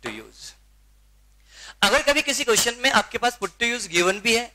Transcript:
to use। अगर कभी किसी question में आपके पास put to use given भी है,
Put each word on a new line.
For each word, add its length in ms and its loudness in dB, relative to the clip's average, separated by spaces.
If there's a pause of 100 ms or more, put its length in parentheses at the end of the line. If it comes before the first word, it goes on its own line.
to 60 -8
use। 400 -18 (1300)
अगर 200 4
कभी 200 2
किसी 220 -4
question 360 2
में 120 2
आपके 260 0
पास 220 -2
put 120 -6 (100)
to 80 2
use 220 -4
given 300 2
भी 140 2
है, 180 -4